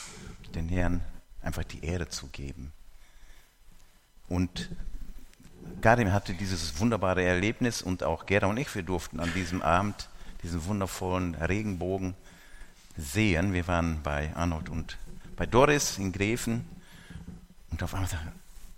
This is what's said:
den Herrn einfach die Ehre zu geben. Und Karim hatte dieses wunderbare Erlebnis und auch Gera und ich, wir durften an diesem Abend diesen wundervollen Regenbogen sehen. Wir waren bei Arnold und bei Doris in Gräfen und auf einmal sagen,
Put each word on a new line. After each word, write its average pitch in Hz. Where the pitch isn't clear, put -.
den 82
Herrn 87
einfach 82
die -
Ehre 85
zu -
geben. 69
Und -
Karim 110
hatte 101
dieses 90
wunderbare 95
Erlebnis 95
und 92
auch 82
Gera 101
und 104
ich, 135
wir 98
durften 85
an 82
diesem 90
Abend 95
diesen 85
wundervollen 92
Regenbogen 92
sehen. 92
Wir 87
waren 85
bei 73
Arnold 82
und 82
bei -
Doris 143
in 98
Gräfen 113
und -
auf 87
einmal 92
sagen, 80